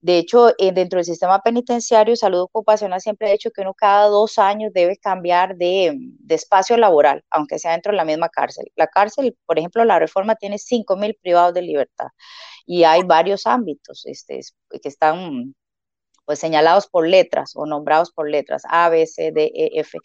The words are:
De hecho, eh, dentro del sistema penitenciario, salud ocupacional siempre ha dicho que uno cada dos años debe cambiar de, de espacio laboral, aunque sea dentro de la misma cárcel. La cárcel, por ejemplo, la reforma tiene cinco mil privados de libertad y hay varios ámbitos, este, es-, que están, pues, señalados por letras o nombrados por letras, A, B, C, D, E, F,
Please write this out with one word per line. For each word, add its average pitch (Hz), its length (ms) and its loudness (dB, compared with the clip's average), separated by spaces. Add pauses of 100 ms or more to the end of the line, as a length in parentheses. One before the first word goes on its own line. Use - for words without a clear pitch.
De 175 160 2
hecho, 226 420 4
eh, 190 140 2
dentro 180 260 -2
del 175 60 0
sistema 180 360 0
penitenciario, 233 720 0
salud 185 280 0
ocupacional 208 580 -2
siempre 214 280 -6
ha 196 40 2
dicho 214 180 -4
que 202 120 -10
uno 190 120 -8
cada 208 320 4
dos 208 320 2
años 208 340 0
debe 185 240 2
cambiar 180 600 -2
de, 180 400 0
de 131 400 -6
espacio 190 400 0
laboral, 170 540 4
aunque 151 280 -4
sea 165 140 -6
dentro 175 180 -4
de 208 60 -4
la 175 80 -2
misma 160 240 -4
cárcel. - 480 -8
La 160 100 0
cárcel, 214 580 -2
por 165 140 -2
ejemplo, 185 260 -2
la 208 140 2
reforma 196 380 -2
tiene 202 220 -10
cinco 220 380 -4
mil 208 240 -6
privados 175 320 2
de 175 100 -4
libertad 147 440 -6 (580)
y 175 200 2
hay 165 180 6
varios 180 440 0
ámbitos, 220 600 -4
este, 139 320 -14
es-, - 160 -18 (160)
que - 180 -14
están, 156 680 -4 (680)
pues, 147 140 -6
señalados 160 480 2
por 165 220 -2
letras 175 480 0
o 151 100 -8
nombrados 151 460 -2
por 151 180 -8
letras, 151 380 -4
A, 170 220 2
B, 160 140 2
C, 160 280 -6
D, 156 200 0
E, 156 280 -4
F, - 240 -12